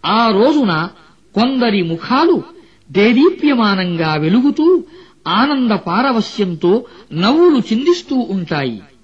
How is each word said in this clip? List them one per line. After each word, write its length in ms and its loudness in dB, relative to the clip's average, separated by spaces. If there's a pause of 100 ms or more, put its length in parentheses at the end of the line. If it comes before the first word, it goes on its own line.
ఆ 240 2
రోజున 600 0 (460)
కొందరి 480 0
ముఖాలు 600 -2 (480)
దేదీప్యమానంగా 1200 2
వెలుగుతూ 680 2 (440)
ఆనంద 440 0
పారవస్యంతో 1120 -2 (280)
నవ్వులు 440 2
చిందిస్తూ 580 -2
ఉంటాయి. 680 -4 (220)